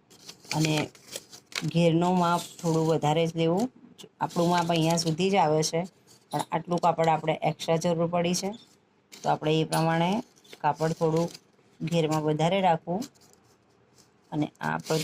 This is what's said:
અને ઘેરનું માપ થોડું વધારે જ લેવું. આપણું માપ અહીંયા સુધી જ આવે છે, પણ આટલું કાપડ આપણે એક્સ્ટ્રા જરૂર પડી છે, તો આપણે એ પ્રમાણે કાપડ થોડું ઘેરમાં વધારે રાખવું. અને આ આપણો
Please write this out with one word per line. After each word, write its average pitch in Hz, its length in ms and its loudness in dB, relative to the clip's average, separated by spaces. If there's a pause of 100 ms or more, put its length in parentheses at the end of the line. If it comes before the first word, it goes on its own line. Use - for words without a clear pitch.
(540)
અને 156 200 2 (920)
ઘેરનું 170 520 2
માપ 170 240 2 (140)
થોડું 160 300 0
વધારે 156 380 2
જ 165 100 -2
લેવું. 165 320 2 (500)
આપણું 170 340 0
માપ 175 200 2
અહીંયા 170 340 2
સુધી 170 260 0
જ 202 80 2
આવે 156 240 4
છે, 165 180 -2 (520)
પણ 151 180 -2
આટલું 170 340 -2
કાપડ 165 240 2
આપણે 160 340 0
એક્સ્ટ્રા 160 400 0
જરૂર 170 260 0
પડી 175 320 -2
છે, 196 100 -6 (640)
તો - 160 -10
આપણે 151 260 0
એ 160 100 2
પ્રમાણે 165 460 0 (480)
કાપડ 156 360 -2
થોડું 165 340 0 (520)
ઘેરમાં 156 440 0
વધારે 156 360 0
રાખવું. 175 400 0 (1300)
અને 151 160 -2
આ 156 240 -6
આપણો 160 300 -2